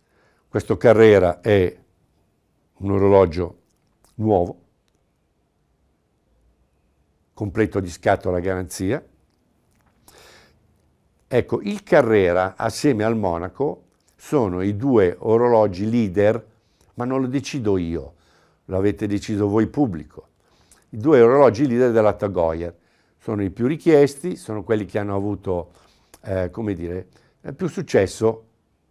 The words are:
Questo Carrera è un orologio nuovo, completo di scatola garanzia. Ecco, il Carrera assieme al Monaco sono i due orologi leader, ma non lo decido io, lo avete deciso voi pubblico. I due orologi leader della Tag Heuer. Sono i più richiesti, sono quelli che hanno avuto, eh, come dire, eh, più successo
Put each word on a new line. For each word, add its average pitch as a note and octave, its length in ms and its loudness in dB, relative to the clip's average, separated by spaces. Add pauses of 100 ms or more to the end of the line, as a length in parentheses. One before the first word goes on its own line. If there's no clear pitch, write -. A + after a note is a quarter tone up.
(460)
Questo - 300 -4
Carrera G#2 640 6
è G2+ 360 0 (1000)
un G2+ 140 -8
orologio F#2+ 680 2 (560)
nuovo, G2+ 460 -2 (2750)
completo G#2 460 -4
di F#2+ 100 -8
scatola F#2 500 -2
garanzia. F#2 680 -6 (2250)
Ecco, - 320 -2
il G#2 220 -8
Carrera F#2+ 720 2
assieme A2+ 480 -2
al A2+ 140 -2
Monaco F#2+ 680 -6 (320)
sono G2 460 -4
i G2+ 140 -2
due G#2 440 2
orologi A2 680 0
leader, A2 540 0 (520)
ma B2 100 -8
non C3 160 -4
lo B2+ 60 -4
decido B2 500 -4
io, E2 380 -8 (500)
lo F#2 120 -6
avete G2+ 280 -2
deciso G2+ 420 -4
voi G#2 200 0
pubblico. F2+ 600 -6 (640)
I A#2+ 80 -16
due C3 220 4
orologi B2 480 6
leader B2 240 2
della G#2+ 220 2
Tag G2+ 200 -6
Heuer. E2+ 400 -4 (440)
Sono G#2 260 -6
i F#2+ 60 -4
più A2 180 -4
richiesti, D#3 680 2
sono G#2+ 260 -12
quelli G#2+ 220 -2
che - 120 -10
hanno G2+ 180 -6
avuto, G2 580 -6 (480)
eh, F#2 280 -6
come G#2 240 -6
dire, E2+ 340 -10 (340)
eh, - 100 -14
più E3+ 160 -8
successo A2 760 -2 (460)